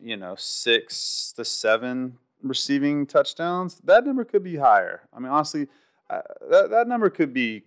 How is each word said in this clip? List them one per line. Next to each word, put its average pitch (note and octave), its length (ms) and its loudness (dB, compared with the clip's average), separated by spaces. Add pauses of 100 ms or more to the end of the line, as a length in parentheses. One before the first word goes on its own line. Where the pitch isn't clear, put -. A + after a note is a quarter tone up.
you A2+ 160 -10
know, F#2 200 -12
six - 1000 -2
to A#2 80 -6
seven B2 720 -2 (240)
receiving C#3+ 640 -2
touchdowns. F3 800 -2
That A3 200 6
number C4 200 -2
could G3 180 0
be F3 140 -8
higher. G2+ 560 2
I A2+ 60 -18
mean, B2+ 120 -8
honestly, D3 380 -2 (400)
uh, - 100 -6 (300)
that, F#3+ 220 6
that A#3 180 2
number A3+ 200 2
could C#3+ 240 -2
be A2+ 340 -4